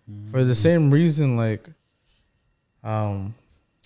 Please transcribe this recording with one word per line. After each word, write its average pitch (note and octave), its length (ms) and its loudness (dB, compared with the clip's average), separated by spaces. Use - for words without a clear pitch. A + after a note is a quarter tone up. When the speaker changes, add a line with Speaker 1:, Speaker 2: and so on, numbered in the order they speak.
Speaker 1:
for C3 120 0
the B2+ 100 2
Speaker 2:
Mm. - 20 0
Speaker 1:
same D#3+ 340 4
reason. D3 460 2
Like, A2+ 320 -4
um, G#2+ 500 -4